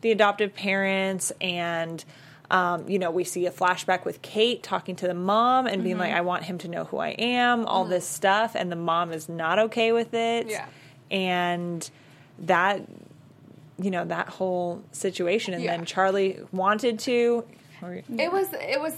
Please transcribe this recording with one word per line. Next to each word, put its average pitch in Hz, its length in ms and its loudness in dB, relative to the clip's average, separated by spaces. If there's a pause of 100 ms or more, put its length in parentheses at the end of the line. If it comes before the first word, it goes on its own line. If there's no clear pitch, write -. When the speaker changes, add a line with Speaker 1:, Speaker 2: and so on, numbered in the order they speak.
Speaker 1:
the 226 100 2
adoptive 208 420 4
parents, 190 760 0 (100)
and, 170 640 -4 (460)
um, 175 360 2
you 196 120 0
know, 175 100 0
we 180 140 0
see 180 240 -2
a 170 40 -2
flashback 180 540 0
with 170 160 -6
Kate 226 400 0
talking 185 360 -6
to 180 100 -2
the 180 80 0
mom 233 500 4
and 196 180 -2
being 202 120 0
Speaker 2:
Mm-hmm. 180 80 -2
Speaker 1:
like, 170 100 0
"I 170 80 2
want 175 220 0
him 180 160 -6
to 180 80 -10
know 170 180 -6
who - 120 -6
I - 120 -2
am," 240 560 2
all - 160 2
Speaker 3:
Mm-hmm. 175 120 -2
Speaker 1:
this 180 140 0
stuff, 214 480 2
and 175 160 -2
the 170 60 -4
mom 170 340 0
is 160 160 -8
not 165 320 0
okay 226 320 2
with 233 220 0
it. 233 360 0
Speaker 3:
Yeah. 214 160 -6 (440)
Speaker 1:
And 175 800 -2 (500)
that, 185 420 2 (1000)
you 196 80 0
know, 175 160 -2
that 170 240 -4
whole 180 640 -2
situation, 185 640 -2
and 170 80 -4
Speaker 3:
Yeah. 170 140 0
Speaker 1:
then 170 80 -6
Charlie 190 540 2 (120)
wanted 214 480 2
to, 240 440 2 (380)
or 180 200 -10 (160)
Speaker 3:
It 320 140 0
was, 381 220 2
it 262 260 -2
was 311 180 -4